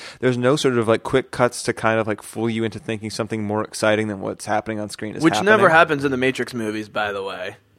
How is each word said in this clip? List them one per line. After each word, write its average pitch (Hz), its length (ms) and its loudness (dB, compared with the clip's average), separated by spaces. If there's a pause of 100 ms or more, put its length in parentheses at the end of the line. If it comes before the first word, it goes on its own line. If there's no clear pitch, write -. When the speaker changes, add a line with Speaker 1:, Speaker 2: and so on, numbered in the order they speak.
(200)
Speaker 1:
There's 123 160 2
no 123 200 2
sort 131 200 2
of, 113 120 2
like, 113 160 2
quick - 260 0
cuts - 320 0
to 120 100 -2
kind 110 260 0
of, 107 80 0
like, 104 160 -4
fool 113 280 -4
you 113 140 -2
into 110 140 -6
thinking 110 300 -8
something 110 360 -4
more 104 200 -2
exciting 107 440 0
than 98 120 -6
what's 101 240 -8
happening 107 340 -4
on 104 120 -8
screen 107 260 -10
is - 80 -8
Speaker 2:
Which 190 160 4
never 196 300 6
Speaker 1:
happening. - 0 -
Speaker 2:
happens 156 340 6
in 143 60 2
the 127 80 -2
Matrix 127 340 0
movies, 107 380 -6
by 104 220 -4
the 98 100 -6
way. 95 340 -8 (220)